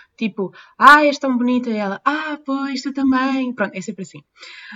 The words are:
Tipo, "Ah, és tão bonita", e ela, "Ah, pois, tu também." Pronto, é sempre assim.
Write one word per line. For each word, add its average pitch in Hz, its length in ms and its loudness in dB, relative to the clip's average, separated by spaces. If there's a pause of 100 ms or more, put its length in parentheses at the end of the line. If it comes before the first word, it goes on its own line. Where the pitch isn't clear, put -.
(160)
Tipo, 196 360 -4 (260)
"Ah, 294 260 8
és 285 140 2
tão 262 180 0
bonita", 247 340 0
e 220 60 -2
ela, 202 280 -4
"Ah, 302 400 -2
pois, 269 380 -4
tu 277 100 -8
também." 262 640 -2
Pronto, 202 200 -6
é 190 60 -10
sempre 190 220 -12
assim. 151 200 -16 (540)